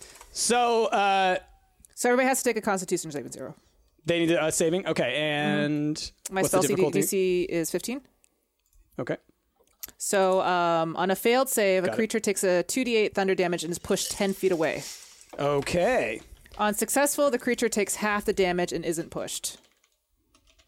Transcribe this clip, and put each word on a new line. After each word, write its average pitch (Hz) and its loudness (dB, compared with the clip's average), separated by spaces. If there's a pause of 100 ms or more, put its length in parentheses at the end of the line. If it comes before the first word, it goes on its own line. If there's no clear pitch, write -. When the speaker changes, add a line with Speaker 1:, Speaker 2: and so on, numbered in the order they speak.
(320)
Speaker 1:
so, 233 2
uh, 196 4 (580)
Speaker 2:
So - 0
everybody 254 4
has 262 2
to - -2
take 233 2
a 220 -4
Constitution 185 -2
saving 139 -8
throw. - -12 (500)
Speaker 1:
they 170 2
need 165 4
a, 156 2
a 160 0
saving. 180 2
Okay, 156 0
Speaker 2:
Mm-hmm. 147 0
Speaker 1:
and 151 -4 (180)
Speaker 2:
My 190 -2
Speaker 1:
what's 156 -2
the 185 4
Speaker 2:
spell 185 4
C 147 2
D 208 0
Speaker 1:
difficulty? 151 2
Speaker 2:
D 147 0
C 185 0
is 165 -2
fifteen. 233 -6 (960)
Speaker 1:
Okay. 127 -6 (840)
Speaker 2:
So, 190 2
um, 170 0
on 185 0
a 190 0
failed 254 2
save, 190 2
a - 0
Speaker 1:
Got 220 -2
it. - -8
Speaker 2:
creature 220 0
takes 208 -2
a 180 4
two - -2
D 240 0
eight 214 0
thunder 190 0
damage 170 0
and 165 -6
is 175 -6
pushed - -2
ten 196 -2
feet 185 0
away. 156 0 (560)
Speaker 1:
Okay. 143 0 (380)
Speaker 2:
On 208 0
successful, 285 0
the 240 0
creature 233 0
takes 240 -2
half 208 -2
the 214 0
damage 180 0
and 170 -4
isn't 165 -4
pushed. - -8 (1120)